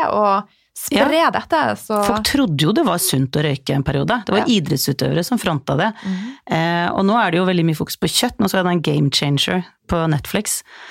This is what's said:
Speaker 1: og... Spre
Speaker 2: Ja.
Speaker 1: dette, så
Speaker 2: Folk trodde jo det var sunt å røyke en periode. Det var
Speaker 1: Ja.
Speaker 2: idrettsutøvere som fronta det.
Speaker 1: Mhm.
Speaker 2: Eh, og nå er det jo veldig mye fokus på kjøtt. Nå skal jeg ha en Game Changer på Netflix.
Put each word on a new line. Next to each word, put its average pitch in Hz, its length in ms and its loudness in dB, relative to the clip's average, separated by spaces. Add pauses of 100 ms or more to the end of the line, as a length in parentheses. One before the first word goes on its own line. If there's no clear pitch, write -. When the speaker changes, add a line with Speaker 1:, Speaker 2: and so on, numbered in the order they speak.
Speaker 1:
og... 208 380 2 (300)
Spre 214 400 2
Speaker 2:
Ja. 320 140 4
Speaker 1:
dette, 214 280 0 (220)
så 208 240 -2
Speaker 2:
Folk 214 200 0
trodde 180 380 2
jo 160 100 4
det 311 120 2
var 175 140 0
sunt 135 340 0
å 151 100 0
røyke 143 320 -2
en 139 80 0
periode. 147 420 0
Det - 80 -4
var 208 140 2
Speaker 1:
Ja. 220 140 2
Speaker 2:
idrettsutøvere 143 640 -2
som 240 140 -2
fronta 143 380 -2
det. 202 160 0 (120)
Speaker 1:
Mhm. 202 320 -6 (140)
Speaker 2:
Eh, 170 420 0
og 190 120 0
nå 202 140 2
er 196 120 2
det 165 80 0
jo 185 80 2
veldig 180 180 2
mye 160 120 0
fokus - 200 -6
på 180 120 -2
kjøtt. - 300 -2
Nå 196 100 2
skal 190 120 2
jeg 180 60 0
ha 180 60 0
en 175 100 2
Game 147 280 2
Changer 151 540 0 (240)
på 165 200 0
Netflix. 156 540 -2 (280)